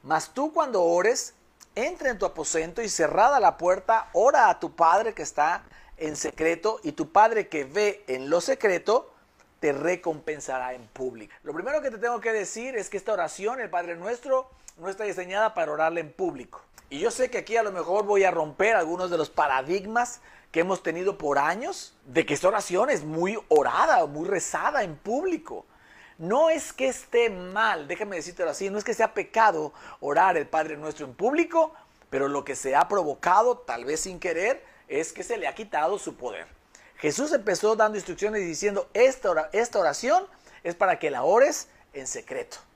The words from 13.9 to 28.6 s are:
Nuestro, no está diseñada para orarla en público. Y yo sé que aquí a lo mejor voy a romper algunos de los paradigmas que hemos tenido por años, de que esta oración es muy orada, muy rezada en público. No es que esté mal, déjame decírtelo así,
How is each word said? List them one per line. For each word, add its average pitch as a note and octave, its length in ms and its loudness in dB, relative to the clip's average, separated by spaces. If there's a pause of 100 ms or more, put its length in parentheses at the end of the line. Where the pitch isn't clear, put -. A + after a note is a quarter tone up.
Nuestro, B3+ 520 -4 (280)
no E3 100 -10
está G3 160 -8
diseñada G3 500 -2
para D#3 200 -2
orarla D#3+ 260 0
en D#3 140 -10
público. D3 480 -6 (260)
Y C#3 120 -10
yo A3 100 0
sé B3 220 -2
que A3 80 -4
aquí A3 180 -2
a A3+ 60 2
lo G#3 80 -2
mejor F#3 340 -2
voy G3+ 200 4
a F3+ 60 6
romper E3 440 0
algunos F3 340 0
de E3+ 80 0
los D3+ 140 -2
paradigmas F3+ 880 0 (300)
que D#3+ 80 0
hemos F3+ 240 0
tenido F3+ 340 -2
por C#3+ 220 2
años, G#3 560 -4 (100)
de C#3 220 0
que C#3+ 80 0
esta F3 120 2
oración G#3 440 2
es D#3+ 120 -2
muy E3+ 440 -2
orada, D#3+ 580 4
muy D3+ 240 -8
rezada F#3+ 540 -2
en D#3+ 120 -8
público. C4+ 680 -4 (540)
No B3+ 320 2
es D#4 220 -4
que C4+ 140 -2
esté A#3+ 440 0
mal, F#3 560 -2
déjame F#3+ 300 -6
decírtelo E3+ 340 -4
así, G3 180 -6